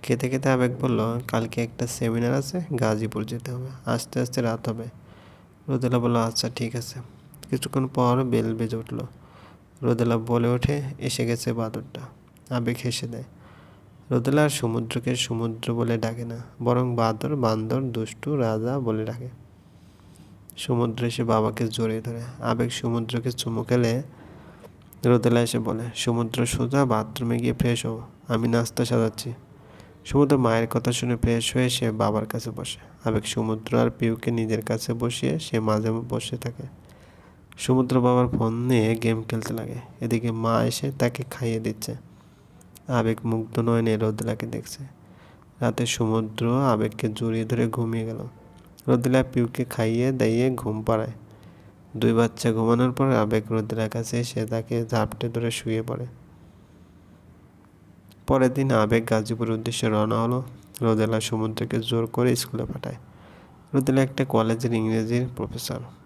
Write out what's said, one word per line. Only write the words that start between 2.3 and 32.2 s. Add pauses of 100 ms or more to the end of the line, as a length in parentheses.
আছে, (180)
গাজীপুর
যেতে
হবে। (180)
আস্তে
আস্তে
রাত
হবে।" (880)
রোদেলা
বলল,
"আচ্ছা,
ঠিক
আছে।" (500)
কিছুক্ষণ
পর
বেল
বেজে
উঠল। (840)
রোদেলা
বলে
ওঠে, (180)
"এসে
গেছে
বাদরটা।" (540)
আবেগ
হেসে
দেয়। (880)
রোদেলা
আর
সমুদ্রকে
সমুদ্র
বলে
ডাকে
না, (260)
বরং
বাদর,
বান্দর,
দুষ্টু,
রাজা
বলে
ডাকে। (1300)
সমুদ্র
এসে
বাবাকে
জড়িয়ে
ধরে। (180)
আবেগ
সমুদ্রকে
চুমু
খেলে (1000)
রোদেলা
এসে
বলে, (120)
"সমুদ্র,
সোজা
বাথরুমে
গিয়ে
ফ্রেশ
হও, (260)
আমি
নাস্তা
সাজাচ্ছি।" (720)
সমুদ্র
মায়ের
কথা
শুনে
ফ্রেশ
হয়ে
সে
বাবার